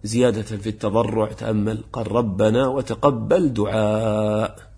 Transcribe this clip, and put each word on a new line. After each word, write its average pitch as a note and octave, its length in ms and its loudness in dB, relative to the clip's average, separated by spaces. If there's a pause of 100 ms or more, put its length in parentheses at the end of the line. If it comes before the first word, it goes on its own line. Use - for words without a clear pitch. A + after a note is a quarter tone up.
زيادة A2 380 2
في G#2+ 260 -6
التضرع، G#2+ 640 0
تأمل، A2 600 -2
قال: G#2+ 200 -6
"ربنا A2 540 2
وتقبل C3 880 0
دعاء." G#2+ 1300 0